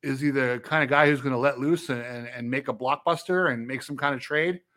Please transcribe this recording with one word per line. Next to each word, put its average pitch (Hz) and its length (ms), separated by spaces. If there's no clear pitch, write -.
is 135 180
he 147 100
the 123 340
kind 156 180
of 131 60
guy 147 180
who's 147 140
gonna 131 160
let 131 240
loose 160 300
and, 123 100
and, 120 280
and 120 220
make 139 180
a 131 60
blockbuster 160 760
and 117 140
make 131 160
some 143 160
kind 143 160
of 127 80
trade? 165 400